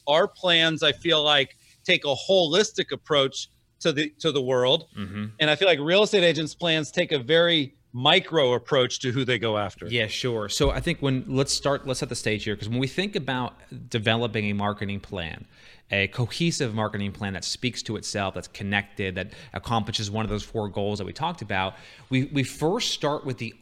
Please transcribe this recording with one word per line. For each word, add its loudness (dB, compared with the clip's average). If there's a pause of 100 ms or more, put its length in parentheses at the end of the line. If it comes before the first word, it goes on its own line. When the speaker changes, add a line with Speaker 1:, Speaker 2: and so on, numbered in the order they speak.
Speaker 1:
our 4
plans, 2
I 4
feel 0
like, 2 (260)
take 2
a 2
holistic 2
approach 0 (320)
to 0
the, 0 (100)
to 0
the 0
world. 2 (100)
Speaker 2:
Mm-hmm. -6 (160)
Speaker 1:
And 4
I 4
feel 2
like 6
real 4
estate 4
agents' 2
plans 0
take 0
a 2
very 2 (200)
micro 4
approach 0
to -2
who 0
they 0
go 0
after. -6
Speaker 2:
Yeah, 0
sure. -4
So 2
I 0
think -2
when, 0
let's 0
start, 0
let's -4
set -4
the -6
stage -2
here, -2
'cause -8
when -2
we 0
think -4
about -4 (360)
developing 0
a -2
marketing -4
plan, -8 (460)
a 4
cohesive -2
marketing -2
plan -4
that -8
speaks -4
to -6
itself, -4
that's -10
connected, -4
that -6 (180)
accomplishes -2
one -4
of -4
those -4
four -6
goals -4
that -8
we -10
talked -6
about, -2 (340)
we, 2
we 0
first -2
start -4
with -6
the -8